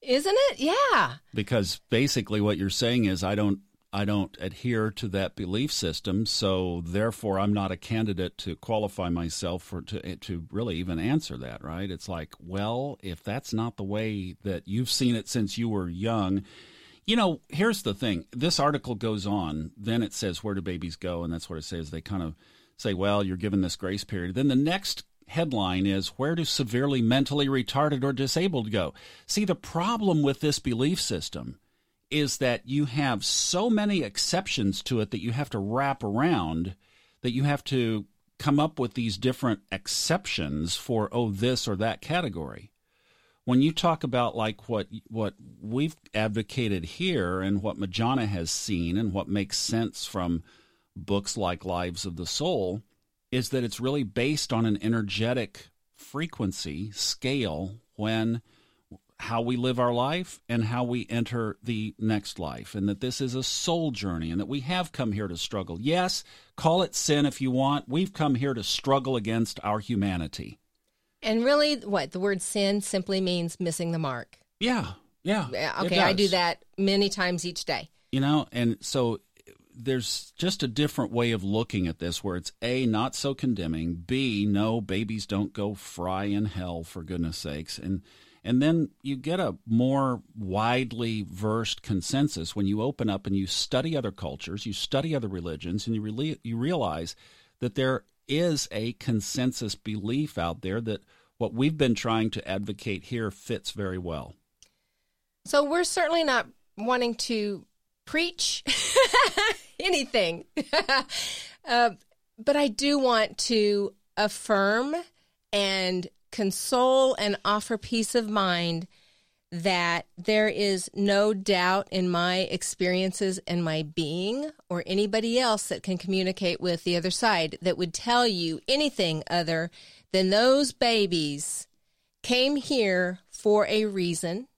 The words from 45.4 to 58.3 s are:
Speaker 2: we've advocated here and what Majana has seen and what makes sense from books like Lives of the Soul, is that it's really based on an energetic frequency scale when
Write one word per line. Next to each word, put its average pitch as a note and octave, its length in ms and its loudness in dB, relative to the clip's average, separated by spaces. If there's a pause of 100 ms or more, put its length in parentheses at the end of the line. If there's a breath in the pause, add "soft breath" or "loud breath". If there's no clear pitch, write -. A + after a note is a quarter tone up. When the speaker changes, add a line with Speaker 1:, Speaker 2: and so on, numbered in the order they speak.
Speaker 2:
we've C3+ 360 -2 (160)
advocated G#2+ 720 -2
here F#2+ 560 -2
and G2 220 0
what G#2+ 160 -4
Majana A2 500 0
has F2 220 -4
seen F2 480 -2
and G#2+ 140 0
what F#2+ 140 -2
makes F#2+ 300 -2
sense - 480 -2
from E2+ 400 -2 (500 soft breath)
books G2+ 420 -2
like F2+ 280 -2
Lives F2+ 400 -2
of F2 120 -8
the F2 100 -6
Soul, A2+ 560 -2 (500)
is B2+ 160 0
that B2+ 160 0
it's A2+ 160 -6
really C3 240 0
based B2+ 480 -2
on A2+ 140 2
an G#2+ 160 2
energetic A2 840 -2 (280)
frequency G#2 960 -6
scale G2+ 880 -4 (140)
when A2+ 480 0 (800 soft breath)